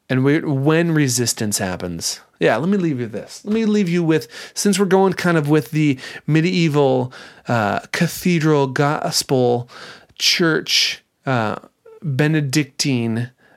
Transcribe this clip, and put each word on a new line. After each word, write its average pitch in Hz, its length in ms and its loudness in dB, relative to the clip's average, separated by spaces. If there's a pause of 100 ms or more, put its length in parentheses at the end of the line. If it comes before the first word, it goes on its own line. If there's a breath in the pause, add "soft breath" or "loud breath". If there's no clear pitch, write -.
and 131 160 2
we, 143 160 2
when 156 500 2
resistance 120 680 0
happens, 90 600 -6 (240)
yeah, 135 140 4
let 147 100 -2
me 202 80 2
leave 165 240 -2
you 120 60 -4
with 104 80 -12
this. - 320 -14
Let 208 80 -2
me 226 100 0
leave 208 240 2
you 175 160 0
with, 156 240 0 (260 loud breath)
since 202 240 0
we're 202 60 4
going 190 300 4
kind 170 240 0
of 147 100 0
with 147 240 2
the 151 260 2 (300 loud breath)
medieval, 147 840 2 (340 loud breath)
uh, 107 320 0 (140)
cathedral 156 720 0
gospel 131 1040 0 (500 loud breath)
church, - 840 0 (200)
uh, 117 300 -2 (460)
Benedictine, 139 1300 -2 (260 soft breath)